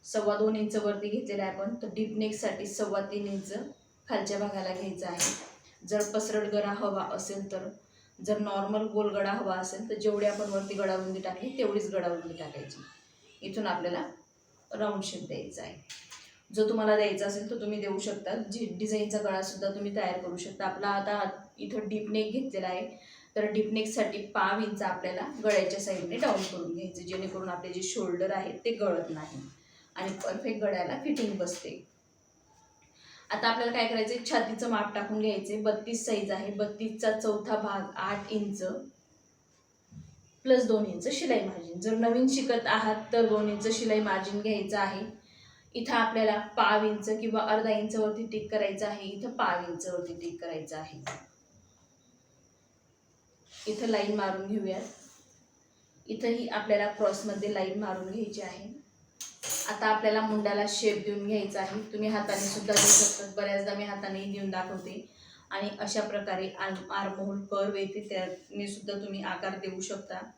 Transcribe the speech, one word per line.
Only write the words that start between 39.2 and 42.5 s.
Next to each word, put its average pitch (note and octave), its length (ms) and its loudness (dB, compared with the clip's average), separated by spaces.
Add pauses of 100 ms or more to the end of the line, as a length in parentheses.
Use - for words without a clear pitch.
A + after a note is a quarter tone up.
प्लस B3 220 8
दोन G#3+ 200 4
इंच F#3+ 340 -2
शिलाई C4 200 2
मार्जिन. F3+ 400 -6
जर A3 140 0
नवीन A#3 340 6
शिकत B3+ 380 2